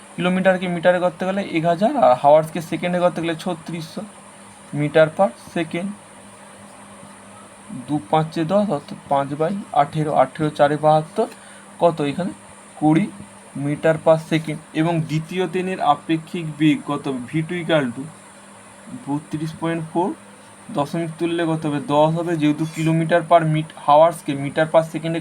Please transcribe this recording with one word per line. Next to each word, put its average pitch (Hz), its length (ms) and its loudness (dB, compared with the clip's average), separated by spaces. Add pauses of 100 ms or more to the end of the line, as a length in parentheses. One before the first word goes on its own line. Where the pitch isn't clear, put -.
(160)
কিলোমিটারকে 185 600 0
মিটারে 180 300 2
করতে 180 220 -2
গেলে 196 140 -4 (160)
এক 156 140 0
হাজার, 208 220 2 (100)
আর 127 80 8 (120)
hours-কে 156 360 4 (100)
সেকেন্ডে 175 340 -2
করতে 175 200 0
গেলে 165 200 -2
ছত্রিশশো 170 580 -8 (760)
meter 156 280 4 (100)
per 196 120 2 (240)
second। 170 360 -4 (2000)
দু 143 80 -2 (160)
পাঁচে 160 300 0 (100)
দশ, 208 140 2 (100)
অর্থাৎ - 240 -10 (120)
পাঁচ 139 180 0 (120)
by 160 120 0 (280)
আঠেরো, 151 300 -2 (120)
আঠেরো 156 340 -2
চারে 147 280 4
বাহাত্তর, 156 420 2 (560)
কত 165 140 4 (140)
এখানে? 180 200 -4 (480)
কুড়ি 156 260 4 (600)
meter 151 300 0 (100)
per 160 140 6 (100)
second। 156 300 -2 (220)
এবং 170 120 0 (160)
দ্বিতীয় 160 420 -4
ট্রেনের 185 280 -4 (140)
আপেক্ষিক 160 520 -4 (140)
বেগ 151 180 4 (120)
কত 143 200 -4
হবে? 127 200 -6
ভি 156 180 -2
টু 175 60 -6 (100)
equal 156 220 2 (100)
to 135 80 -12 (1000)
বত্রিশ 151 460 -6 (100)
পয়েন্ট 165 300 -4
ফোর, 175 180 -2 (680)
দশমিক 160 440 -2
তুললে 170 320 -2
কত 160 160 -2
হবে? 147 120 -2 (140)
দশ 151 160 6 (100)
হবে, 170 220 -2
যেহেতু 151 220 0 (120)
কিলোমিটার 165 540 2
per 170 120 6 (120)
mit-, 156 220 -4 (120)
hours-কে 156 440 4 (120)
meter 151 300 0
per 160 180 6
second-এ 165 300 -4